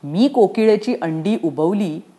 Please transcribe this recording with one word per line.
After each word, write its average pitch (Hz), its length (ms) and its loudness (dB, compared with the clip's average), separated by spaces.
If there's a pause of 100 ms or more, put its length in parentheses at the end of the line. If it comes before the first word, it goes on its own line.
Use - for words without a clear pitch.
मी 170 240 0
कोकिळेची 220 720 2
अंडी 165 420 -2
उबवली 170 580 -2 (180)